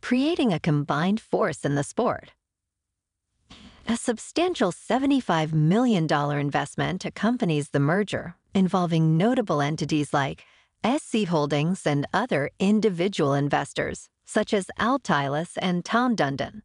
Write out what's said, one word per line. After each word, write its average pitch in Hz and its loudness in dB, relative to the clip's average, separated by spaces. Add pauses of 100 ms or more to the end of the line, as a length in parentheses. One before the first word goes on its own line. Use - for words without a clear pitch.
creating 269 0
a 156 0
combined 156 0
force - -2
in 143 -2
the 143 0
sport. - -4 (1500)
A 233 0
substantial 247 -2
seventy-five 226 0
million 175 4
dollar 147 0
investment 143 -2
accompanies 185 -2
the 147 0
merger, 165 0 (200)
involving 170 4
notable 202 2
entities 147 -2
like 147 -2 (420)
S 262 0
C 220 -2
Holdings 156 0
and 143 0
other 180 -2 (100)
individual 190 2
investors, 143 -4 (160)
such - -2
as 196 0
Al 254 0
Tilas 143 -2
and 180 -2
Tom 240 2
Dundon. 139 -2